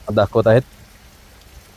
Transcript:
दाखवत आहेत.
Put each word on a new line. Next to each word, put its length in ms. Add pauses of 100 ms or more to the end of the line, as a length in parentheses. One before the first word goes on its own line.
(120)
दाखवत 340
आहेत. 160 (1160)